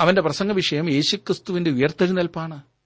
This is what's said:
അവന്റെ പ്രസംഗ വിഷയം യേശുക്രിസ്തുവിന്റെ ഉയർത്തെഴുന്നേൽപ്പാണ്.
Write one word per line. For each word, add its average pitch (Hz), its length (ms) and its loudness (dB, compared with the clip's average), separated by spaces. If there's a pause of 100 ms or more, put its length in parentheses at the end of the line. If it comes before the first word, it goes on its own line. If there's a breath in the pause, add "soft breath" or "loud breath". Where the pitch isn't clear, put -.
അവന്റെ 180 220 4
പ്രസംഗ 175 300 -2
വിഷയം 170 380 -2
യേശുക്രിസ്തുവിന്റെ 175 800 -2
ഉയർത്തെഴുന്നേൽപ്പാണ്. 160 920 -2 (240)